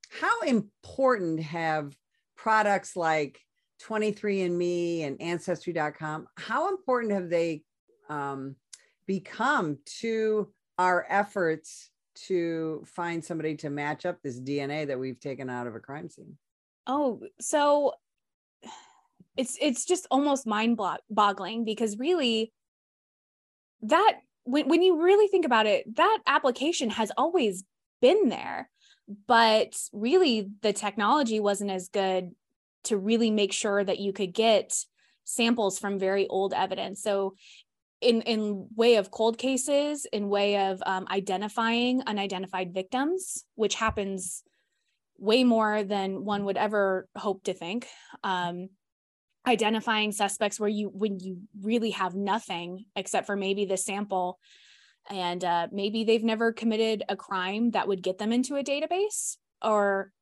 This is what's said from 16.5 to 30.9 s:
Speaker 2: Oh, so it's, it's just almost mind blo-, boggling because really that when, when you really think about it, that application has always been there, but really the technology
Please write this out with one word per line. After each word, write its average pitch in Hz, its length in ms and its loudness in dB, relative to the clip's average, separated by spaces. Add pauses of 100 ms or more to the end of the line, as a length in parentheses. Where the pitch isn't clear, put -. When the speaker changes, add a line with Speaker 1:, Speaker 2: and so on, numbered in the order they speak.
Speaker 2:
Oh, 262 340 -2 (200)
so 294 540 2 (1400)
it's, 254 240 -4
it's 269 240 0
just 349 260 0
almost 277 360 2
mind 220 300 0
blo-, 185 200 -2 (140)
boggling 208 540 0
because 214 340 -2
really 247 540 0 (1300)
that 330 380 4 (240)
when, 269 240 0
when 330 140 6
you 359 180 6
really 403 280 6
think 381 160 2
about 226 220 4
it, 214 300 0
that 403 300 4
application 277 640 0
has 214 260 -2
always 240 460 2 (400)
been 339 260 8
there, - 400 -6 (600)
but 220 500 4 (140)
really 233 560 2 (140)
the 208 100 2
technology 214 680 0